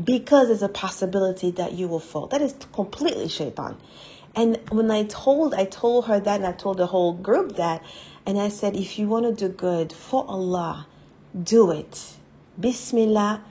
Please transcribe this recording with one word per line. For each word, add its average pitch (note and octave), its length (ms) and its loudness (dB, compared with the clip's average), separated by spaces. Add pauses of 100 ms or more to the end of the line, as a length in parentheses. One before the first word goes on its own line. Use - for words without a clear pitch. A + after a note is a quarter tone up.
because B3+ 420 6
there's G#3+ 160 2
a G3+ 60 0
possibility F#3 840 -2
that F3 200 -4
you F3 160 -4
will E3 100 -2
fall." D3 300 -8
That C#4+ 140 0
is C#4 120 -2 (180)
completely G#3+ 540 -2
shaitan. C#3+ 500 -8 (600)
And A3+ 240 2 (100)
when A3 220 2
I G#3+ 120 2
told, C#4 500 2
I G3 100 0
told A#3+ 400 0
her G#3+ 160 2
that, G3+ 160 0
and F#3+ 100 -2
I F3+ 60 -2
told F#3+ 240 -4
the F3+ 100 2
whole F3 260 2
group G#3+ 440 0
that, E3 260 -2 (420)
and G3 140 0
I G#3 120 0
said, G3+ 260 -2
"If F#3+ 220 -4
you G#3 100 0
wanna A#3 240 2
do G3+ 160 -2
good F3 440 -2
for - 360 -2
Allah, F3+ 580 -4 (560)
do G#3+ 280 6
it. - 480 -8 (420)
Bismillah, G#3+ 920 2